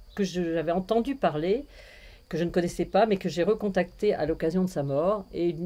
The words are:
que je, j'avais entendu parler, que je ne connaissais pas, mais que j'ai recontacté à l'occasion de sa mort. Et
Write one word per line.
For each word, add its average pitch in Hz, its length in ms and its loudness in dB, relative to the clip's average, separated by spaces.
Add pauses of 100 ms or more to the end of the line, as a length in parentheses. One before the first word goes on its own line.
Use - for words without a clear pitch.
(160)
que 208 80 0
je, 170 300 -2
j'avais 165 180 0
entendu 220 440 0
parler, 180 500 0 (640)
que 165 80 -4
je 165 60 0
ne 175 60 0
connaissais 175 360 -2
pas, 196 220 4
mais 202 100 2
que 190 100 -6
j'ai 170 160 0
recontacté 202 720 0
à - 120 -2
l'occasion 165 380 0
de 185 60 0
sa 151 140 -2
mort. 165 500 0
Et 170 200 0 (120)